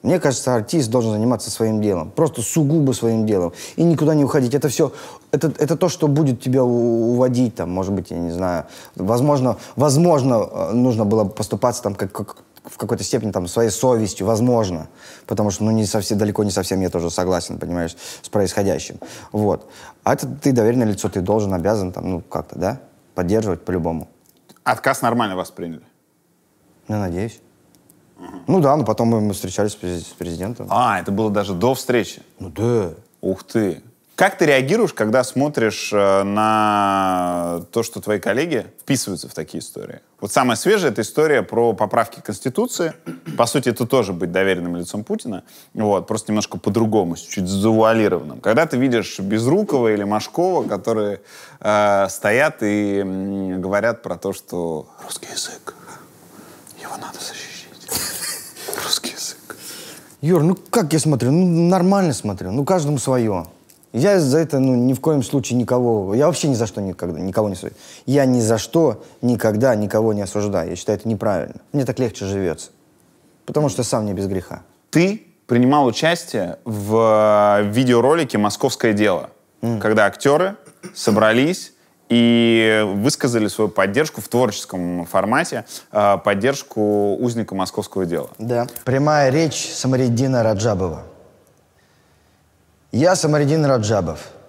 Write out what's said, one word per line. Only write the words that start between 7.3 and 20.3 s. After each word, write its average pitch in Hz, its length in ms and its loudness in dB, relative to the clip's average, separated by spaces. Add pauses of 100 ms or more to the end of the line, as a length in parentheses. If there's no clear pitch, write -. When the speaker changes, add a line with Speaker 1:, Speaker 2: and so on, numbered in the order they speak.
Speaker 1:
там, 87 140 -6
может 92 220 -2
быть, 92 180 -4
я 85 80 -6
не 85 120 -4
знаю. 87 340 -2 (320)
Возможно, 123 600 2 (200)
возможно, 143 580 4 (180)
э, 90 200 -4
нужно 120 320 2
было 107 200 2
поступаться 101 580 -2
там 101 140 -4
как, 98 160 -6
как, - 240 -10 (280)
в - 120 -20
какой-то 110 260 -4
степени 110 300 -2
там, 90 160 -4
своей 113 220 0
совестью, 110 560 0
возможно. 110 600 0 (400)
Потому 104 240 0
что, 101 140 -4
ну, 110 80 2
не 110 140 2
совсем, 104 320 -2
далеко 104 260 0
не 104 80 0
совсем 95 280 -2
я 90 100 0
тоже 85 200 -2
согласен, 87 480 -2
понимаешь, 85 380 -6 (260)
с - 60 -18
происходящим. 95 680 -2 (340)
Вот. 104 360 -2 (360)
А 117 100 2
это 143 140 -6
ты 135 240 0